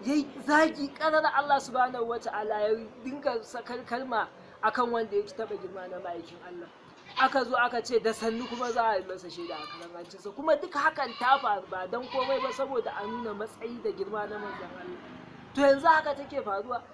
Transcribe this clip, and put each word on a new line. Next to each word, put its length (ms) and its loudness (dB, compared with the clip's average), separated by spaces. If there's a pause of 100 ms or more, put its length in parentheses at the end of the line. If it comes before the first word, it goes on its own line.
Ya 100 0
yi 120 2 (180)
zagi 440 4 (100)
ƙarar 240 4 (140)
Allah 240 4
subhanahu 460 0
wa 120 -2
ta'ala 500 -2
ya 60 4 (300)
dinga 400 -2
sakar 420 -10
kalma 400 -2 (360)
akan 280 2
wanda 260 0
ya 60 4
taɓa 400 -6
girma 260 -10
na 120 -8
ma'aikin 360 -10 (120)
Allah. 180 -12 (520)
Aka 260 4
zo 120 0
aka 260 4
ce 160 2
da 140 4
sannu 340 -2
kuma 260 -4
za 180 4
a 80 2
yi 60 0
masa 260 -10
shaida 260 -8
a 100 -10
kan 300 -12
hancinsa. 400 -12
Kuma 200 6
duk 160 -6
hakan 460 2
ta 200 6
faru 320 0
ba 180 -4
don 200 -4
komai 340 0
ba 100 -2
saboda 400 -2
a 140 -6
nuna 260 -6
matsayi 500 -8
da 80 0
girma 380 -4
na 80 -8
manzon 400 -8
Allah. 240 -10 (540)
To 80 0
yanzu 240 6
haka 280 6
take 300 -6
faruwa 380 -4 (120)